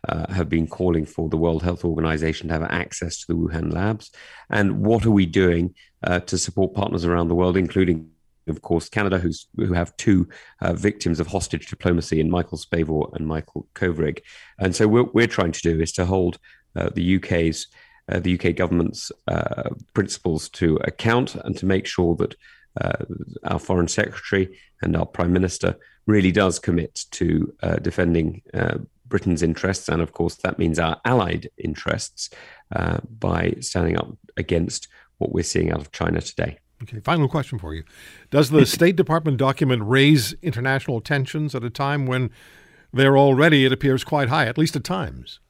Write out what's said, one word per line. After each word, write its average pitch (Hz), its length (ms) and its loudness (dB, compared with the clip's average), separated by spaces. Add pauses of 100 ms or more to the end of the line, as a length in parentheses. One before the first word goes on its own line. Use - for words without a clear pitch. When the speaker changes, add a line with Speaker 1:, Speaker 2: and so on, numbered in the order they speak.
Speaker 1:
uh, 80 240 -4
have 92 160 -2
been 82 200 0
calling 85 360 0
for 80 240 -6
the 80 80 -2
World 80 260 0
Health 87 220 -4
Organization 80 640 -2
to 82 60 -2
have 80 80 -2
access - 580 -6
to - 80 -16
the 85 60 -2
Wuhan 80 380 -2
labs? 104 400 -4 (380)
And 101 340 0
what 113 200 4
are 113 60 4
we 98 160 6
doing, 87 480 2 (300)
uh, 87 160 0
to 90 180 -6
support - 360 -2
partners 95 300 -4
around 85 220 2
the 85 80 0
world, 90 220 2
including, 85 520 0 (380)
of 78 160 -6
course, 85 260 -2
Canada, 98 300 0
who's, 85 380 -4
who 104 160 0
have 85 240 -2
two, 92 320 2 (340)
uh, 87 120 0
victims 85 440 -2
of 80 80 -2
hostage 85 400 -6
diplomacy 82 540 -2
in 80 100 2
Michael 85 260 -2
Spavor 78 600 -4
and 80 100 -8
Michael 78 480 -8
Kovrig? 80 460 -2 (400)
And 92 160 -2
so 110 100 4
what 120 260 4
we're 113 140 4
trying 87 260 0
to - 80 -8
do 82 200 0
is 80 140 -2
to 90 120 0
hold 92 320 0 (380)
uh, 87 180 -2
the 90 80 -2
U 92 180 2
K's, 82 460 0 (420)
uh, 92 120 -2
the 90 100 0
U 90 80 0
K 87 140 2
government's, 85 600 -2 (140)
uh, 50 440 -4 (240)
principles 87 560 -2
to 80 340 2
account 120 500 0
and - 240 -6
to 92 80 -4
make 95 200 0
sure 85 300 2
that, - 180 -4 (460)
uh, - 240 -2 (400)
our - 140 -4
Foreign 87 300 2
Secretary - 600 -2 (340)
and 85 140 0
our 82 100 0
Prime 87 260 0
Minister 90 440 0 (300)
really 98 260 4
does 92 260 4
commit - 520 -2
to, 82 420 0 (100)
uh, 85 140 -2
defending, 85 680 0 (120)
uh, - 240 -2 (300)
Britain's 90 340 0
interests, 87 460 0
and 82 140 0
of 82 100 -4
course 85 240 -2
that 92 220 -4
means 82 200 0
our 82 260 0
allied 90 440 2 (100)
interests, - 720 -6 (460)
uh, 50 220 -2 (200)
by 85 420 0
standing 85 360 -2
up - 200 -6 (200)
against - 520 -2 (300)
what - 140 -4
we're 87 100 -2
seeing 82 300 0
out 80 80 -2
of 78 120 -14
China 82 280 0
today. 80 380 -6 (240)
Speaker 2:
Okay, 110 180 -14
final 156 260 0
question 135 320 -4
for 82 160 -10
you. 80 80 -10 (480)
Does 139 200 4
the 156 160 8
<laughs> - 120 -4
State 175 160 6
Department 156 420 0
document 131 480 2
raise 131 580 6
international 131 580 -2
tensions 143 540 -4
at 120 100 -4
a 120 60 -4
time 139 360 -2
when 127 240 -2 (640)
they're 135 260 6
already, 139 460 6
it 127 80 4
appears, 131 320 2
quite 139 240 0
high, 143 180 2
at 113 100 -4
least 156 200 0
at 127 80 -6
times? 101 640 -8